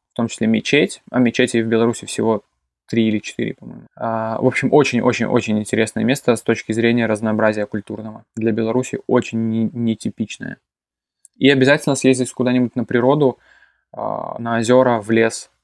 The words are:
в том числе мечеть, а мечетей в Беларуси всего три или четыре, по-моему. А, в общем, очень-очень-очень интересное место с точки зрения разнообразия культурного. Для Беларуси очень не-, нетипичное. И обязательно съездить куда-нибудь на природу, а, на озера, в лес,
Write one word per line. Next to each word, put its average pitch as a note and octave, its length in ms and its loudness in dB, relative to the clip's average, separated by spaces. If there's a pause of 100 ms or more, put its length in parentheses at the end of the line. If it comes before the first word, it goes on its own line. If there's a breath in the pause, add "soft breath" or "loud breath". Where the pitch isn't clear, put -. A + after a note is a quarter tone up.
(120)
в - 40 -20
том A#2 120 -2
числе - 180 -6
мечеть, C#3+ 640 0
а B2+ 100 0
мечетей A#2+ 420 2
в A2+ 60 -6
Беларуси A2+ 360 0
всего A2 380 -2 (440)
три A2+ 220 0
или G#2+ 100 0
четыре, - 360 -8
по-моему. A#2 320 -20 (100)
А, A2+ 460 -6
в B2+ 40 4
общем, B2+ 260 0
очень-очень-очень A2+ 840 2
интересное A2 460 -2
место A#2+ 320 0
с - 60 -10
точки - 300 -2
зрения A#2 340 2
разнообразия G#2+ 580 0
культурного. A2 600 -10 (120)
Для A2+ 160 0
Беларуси A2+ 540 -2
очень A2+ 420 0
не-, A2+ 240 0
нетипичное. A2+ 880 -6 (760)
И C3 120 2
обязательно C#3 460 4
съездить B2+ 380 2
куда-нибудь B2 440 0
на A#2 80 -2
природу, C3 540 2 (540 soft breath)
а, G#2+ 460 -8
на A#2 180 -4
озера, A#2+ 440 4
в G2+ 100 -6
лес, A2+ 400 0 (140)